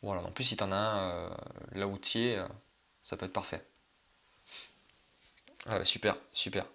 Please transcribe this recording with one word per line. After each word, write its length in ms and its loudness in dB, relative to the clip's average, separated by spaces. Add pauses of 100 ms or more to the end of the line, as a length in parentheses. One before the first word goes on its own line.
Voilà, 180 0
en 100 -4
plus, 120 -2
si 140 6
t'en 140 2
as 40 2
un, 360 2
euh, 180 -4 (440)
là 140 0
où 100 -2
t'y 300 2
es, 100 2
euh, 100 -2 (560)
ça 140 -4
peut 80 -4
être 80 -8
parfait. 320 -4 (2000)
Ah 140 0
bah, 60 0
super, 300 4 (180)
super. 420 0